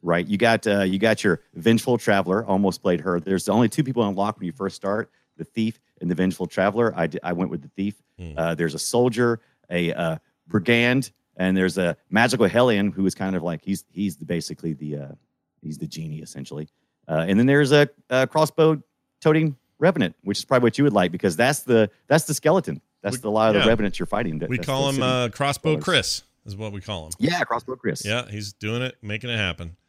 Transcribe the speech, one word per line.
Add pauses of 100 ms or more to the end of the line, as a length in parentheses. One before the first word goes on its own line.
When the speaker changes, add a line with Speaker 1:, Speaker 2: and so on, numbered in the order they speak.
Speaker 1:
Right.
You
got,
uh,
you
got
your (120)
Vengeful
Traveler.
Almost
played
her.
There's
only
two
people
unlocked
when
you
first
start, (240)
the
Thief (220)
and
the
Vengeful
Traveler.
I
d-,
I
went
with
the
Thief. (160)
Speaker 2:
Hmm.
Speaker 1:
Uh,
there's
a
soldier, (300)
a,
uh, (300)
brigand, (240)
and
there's
a (140)
magical
Hellion
who
is
kind
of
like,
he's,
he's
the,
basically
the,
uh, (540)
he's
the
genie,
essentially. (400)
Uh,
and
then
there's
a, (220)
a
crossbow (400)
toting (220)
Revenant,
which
is
probably
what
you
would
like,
because
that's
the, (160)
that's
the
skeleton. (220)
That's
Speaker 2:
We,
Speaker 1:
the,
a
lot
of
Speaker 2:
yeah.
Speaker 1:
the
Revenants
you're
fighting.
That,
Speaker 2:
We
Speaker 1:
that's
Speaker 2:
call
Speaker 1:
the
Speaker 2:
him,
Speaker 1:
city
Speaker 2:
uh,
Crossbow
Speaker 1:
dwellers.
Speaker 2:
Chris (240)
is
what
we
call
him.
Speaker 1:
Yeah,
Crossbow
Chris.
Speaker 2:
Yeah,
he's
doing
it,
making
it
happen. (120)